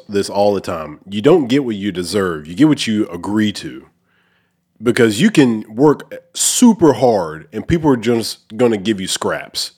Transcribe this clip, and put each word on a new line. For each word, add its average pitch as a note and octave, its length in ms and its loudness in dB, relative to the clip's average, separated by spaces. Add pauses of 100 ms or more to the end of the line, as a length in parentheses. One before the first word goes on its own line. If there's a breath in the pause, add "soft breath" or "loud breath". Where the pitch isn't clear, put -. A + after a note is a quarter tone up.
this G2+ 220 -2
all G2+ 240 2
the F#2+ 60 -2
time. D#2 480 -10
You G#2 140 -6
don't D3 240 4
get C3 180 0
what A2+ 120 -6
you G2 160 -4
deserve. F2 540 -4
You E2+ 80 -12
get C#3 140 4
what D3 180 0
you G#2+ 220 0
agree G#2 440 -2
to. B1+ 340 -14 (960)
Because A2+ 380 2
you G#3+ 100 4
can A#2 340 2 (100)
work C#3 380 0 (220)
super F#3+ 580 4
hard G2 600 0
and A2 140 -10
people D#3 240 0
are C3 60 4
just A2+ 600 -4
gonna A#2 200 2
give G2 240 -2
you F#2 80 -8
scraps. - 680 -6